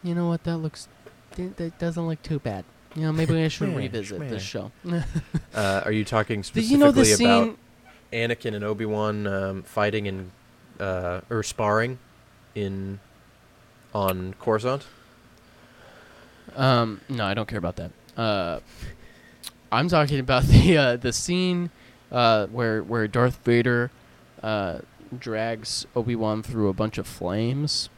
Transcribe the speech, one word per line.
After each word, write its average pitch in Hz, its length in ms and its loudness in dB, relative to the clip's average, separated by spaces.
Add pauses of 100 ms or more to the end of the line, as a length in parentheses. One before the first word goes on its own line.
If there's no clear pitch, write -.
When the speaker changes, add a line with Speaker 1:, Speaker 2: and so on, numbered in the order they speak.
Speaker 1:
"You 175 120 -4
know 170 140 0
what? 170 160 -2
That 170 140 -2
looks, 160 280 -8 (480)
th-, 185 220 -8
that 165 220 -8
doesn't 170 280 -4
look 160 160 -4
too 156 160 -4
bad. 98 260 -6 (300)
You 156 100 -4
know, 156 80 0
maybe 160 300 2
I 160 60 2
should 151 200 -2
Speaker 2:
<laughs> - 20 0
Meh, 151 60 -4
Speaker 1:
revisit 113 440 -6
this 143 100 -8
Speaker 2:
meh. 107 80 -6
Speaker 1:
show." 98 320 -8 (140)
<laughs> 170 200 -2 (500)
Speaker 2:
Uh, 98 320 0
are 107 60 0
you 107 120 0
talking 107 480 -2
Speaker 1:
The, - 80 0
you 233 160 2
know 285 140 8
the 247 160 6
Speaker 2:
specifically 214 180 4 (260)
about 226 60 -16 (560)
Speaker 1:
scene 117 180 0 (220)
Speaker 2:
Anakin - 20 -6
and 104 100 -6
Obi-Wan, 107 600 -2
um, 98 360 -4
fighting 104 420 0
in, 95 260 -8 (480)
uh, 90 520 -4
or 113 120 -2
sparring 113 560 0 (560)
in, 98 460 -6 (920)
on 95 440 -2
Coruscant? 120 460 -2 (1700)
Speaker 1:
Um, 120 520 2
no, 120 160 -4
I 98 100 -2
don't 107 140 -4
care 113 100 -6
about 87 180 -4
that. 87 140 -10 (260)
Uh, 95 440 -2 (1080)
I'm 139 180 2
talking 147 300 2
about 127 240 2
<laughs> - 20 2
the, - 320 10
uh, 127 200 4
the 120 160 -2
scene, 175 580 -2 (420)
uh, 113 340 4
where, 110 360 -2
where 110 260 -2
Darth 123 360 2
Vader, 120 460 2 (520)
uh, 98 360 -4 (400)
drags 110 680 -6 (100)
Obi-Wan 110 460 -2
through 110 260 0
a 95 40 2
bunch 107 260 -2
of 98 80 -8
flames. 120 920 -4